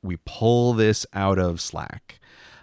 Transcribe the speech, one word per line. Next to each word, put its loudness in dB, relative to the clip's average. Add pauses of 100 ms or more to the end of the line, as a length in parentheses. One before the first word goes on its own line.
we -6
pull 2
this 2
out 0
of -2
Slack. -12 (460)